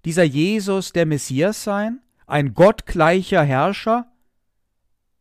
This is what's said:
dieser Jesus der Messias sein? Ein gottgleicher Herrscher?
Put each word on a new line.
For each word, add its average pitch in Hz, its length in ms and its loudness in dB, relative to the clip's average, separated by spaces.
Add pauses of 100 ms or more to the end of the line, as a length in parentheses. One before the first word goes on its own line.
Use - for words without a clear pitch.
dieser 170 200 2
Jesus 190 680 -2
der 170 120 0
Messias 156 580 -2
sein? 214 380 -6 (260)
Ein 139 280 -2
gottgleicher 180 880 2
Herrscher? 190 680 -2 (1120)